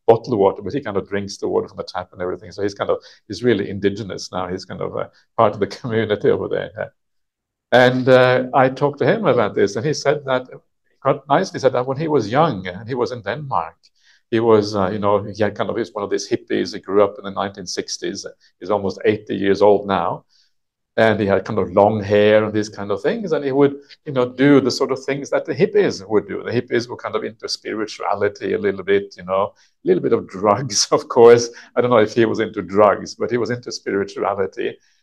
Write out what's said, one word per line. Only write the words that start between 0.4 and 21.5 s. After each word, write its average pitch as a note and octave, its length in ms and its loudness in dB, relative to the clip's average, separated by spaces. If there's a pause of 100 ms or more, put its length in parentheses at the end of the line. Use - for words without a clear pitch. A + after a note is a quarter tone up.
but F#2+ 100 -8
he C#3+ 100 -6
kind G2+ 160 -6
of - 120 -4
drinks G2+ 280 -6
the G#2+ 100 -6
water F#2+ 200 -2
from F#2+ 100 -16
the G2 60 -10
tap - 300 -10
and F#2 80 -14
everything. F2+ 300 -8
So G2+ 100 -10
he's G2+ 140 -4
kind F#2+ 160 -4
of, - 80 0 (280)
he's G#2+ 140 -12
really A2+ 300 0
indigenous G2 600 -10
now. F#2 160 -6
He's F#2 180 -10
kind F#2 160 -14
of, F#2 140 -8
uh, - 120 -8 (280)
part G#2+ 200 2
of G#2+ 40 -12
the G2 80 0
<laughs> - 140 -16
community A2 480 -2
over G2 180 0
there. F#2+ 300 -6
Yeah. - 120 -8 (800)
And, B2+ 360 6
uh, B2+ 460 6
I B2+ 160 4
talked C3+ 300 -2
to B2+ 60 0
him G3+ 200 0
about A#2 300 2
this, G2+ 200 0
and A2+ 100 -4
he D3+ 80 -2
said C#3+ 320 -2
that, C3 220 -2 (540)
quite C#3 260 -2
nicely, D3+ 320 0
said B2+ 140 2
that B2 120 -2
when C3 120 -4
he E3 100 -6
was B2+ 240 0
young, B2 360 0
and F#2+ 200 -10
he B2+ 60 -8
was A#2+ 180 -2
in A#2+ 100 -12
Denmark, G2 540 -6 (600)
he A2+ 60 2 (100)
was, G#2+ 140 6 (160)
uh, F#2 140 0
you G2+ 80 -6
know, G#2 120 2 (220)
he G#2+ 80 0
had G2+ 120 -4
kind G#2 120 -4
of, F#2 80 -6
he A#2 80 -2
was - 120 -18
one G2+ 100 -4
of - 60 -6
these - 200 -4
hippies. G#2 420 -4
He G2+ 40 -12 (100)
grew G2+ 160 4
up G2+ 140 -6
in G2 80 -18
the G2 140 -10
nineteen G2 260 -8 (120)
sixties. F#2+ 400 -8 (400)
He's F#2 160 -4
almost G2 220 -4 (140)
eighty G#2+ 240 -6 (100)
years G2 220 2
old G2+ 140 4 (200)
now. F2 80 -2 (960)
And A2 160 4
he G2+ 120 0
had F#2+ 160 2
kind G#2+ 140 0